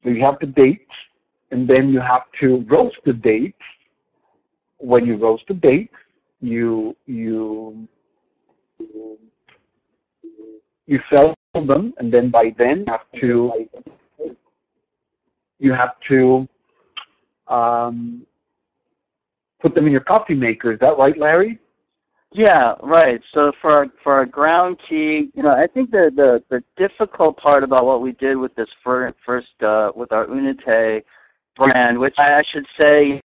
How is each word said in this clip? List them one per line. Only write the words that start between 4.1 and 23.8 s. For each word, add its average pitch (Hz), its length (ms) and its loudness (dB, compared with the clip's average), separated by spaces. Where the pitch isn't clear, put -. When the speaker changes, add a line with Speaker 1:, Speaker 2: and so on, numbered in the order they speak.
Speaker 1:
When 123 280 0
you 117 120 -2
roast 113 300 0
the 196 80 -6
dates, 165 400 0
you, 117 560 -4
you, 110 840 -10
you 135 140 -4
sell 147 220 4
them, 165 440 -2
and 117 160 -4
then 123 160 2
by 117 280 2
then 147 280 0
you - 20 -
have - 320 -10
to, 120 480 -2
you 135 140 2
have 123 220 -2
to, 131 400 2
um, 120 760 -4
put 156 140 -2
them 151 100 0
in 147 60 2
your 135 80 0
coffee 196 340 -2
maker. 117 380 -2
Is 110 80 -8
that 143 180 2
right, 143 200 2
Larry? 175 420 0
Speaker 2:
Yeah, 170 520 2
right. 139 360 2
So 147 260 2
for 156 140 2
our, 143 140 2